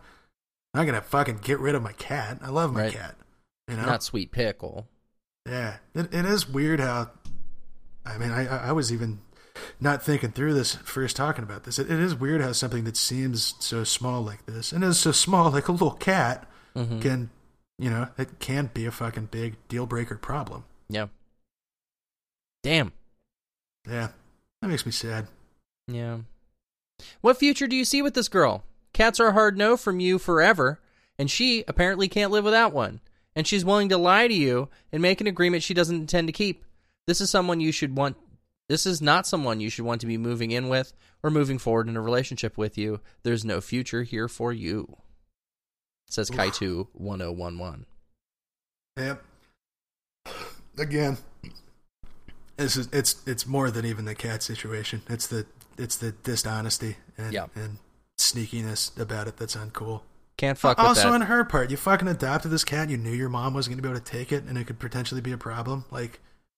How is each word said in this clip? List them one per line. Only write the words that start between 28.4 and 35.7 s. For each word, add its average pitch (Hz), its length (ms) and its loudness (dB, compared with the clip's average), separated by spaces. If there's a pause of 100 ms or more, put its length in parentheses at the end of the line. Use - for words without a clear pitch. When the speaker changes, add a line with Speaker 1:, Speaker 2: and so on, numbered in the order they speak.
Speaker 2:
Cats 226 260 4
are 233 80 8
a 208 60 6
hard 208 240 6
no 214 200 6
from 185 220 0
you 185 200 4
forever, 160 600 4 (400)
and 139 100 0
she 233 380 2
apparently 185 400 2
can't 202 240 2
live 208 140 4
without 220 280 6
one. 113 280 -2 (340)
And 156 100 0
she's 196 200 2
willing 202 240 4
to 185 100 4
lie 190 280 6
to 233 60 2
you 135 360 2 (220)
and 156 100 -2
make 185 200 4
an 208 60 0
agreement 175 340 2
she 175 140 -2